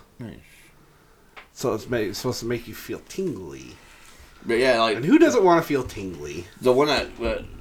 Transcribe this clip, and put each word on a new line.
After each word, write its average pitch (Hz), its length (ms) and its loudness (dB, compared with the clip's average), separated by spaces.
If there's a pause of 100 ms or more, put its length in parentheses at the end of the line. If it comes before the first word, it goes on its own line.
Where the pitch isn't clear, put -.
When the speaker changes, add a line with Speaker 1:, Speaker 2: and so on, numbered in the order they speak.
(180)
Speaker 1:
Nice. 110 180 -12 (1160)
Speaker 2:
So 113 220 -4
it's 107 140 -8
ma-, 120 100 0
it's 104 200 -2
supposed 123 220 -4
to 113 60 -8
make 117 220 -4
you 104 60 -14
feel - 340 -10
tingly. 92 680 -8 (680)
Speaker 1:
But 113 140 0
yeah, 127 220 4
like 113 160 2
Speaker 2:
And 117 80 -4
who 240 140 6
doesn't 254 260 6
wanna 170 180 6
feel 139 200 -2
tingly? 85 640 -10 (140)
Speaker 1:
the 123 120 4
one 143 160 4
that, 110 300 -2
that 113 260 -4 (160)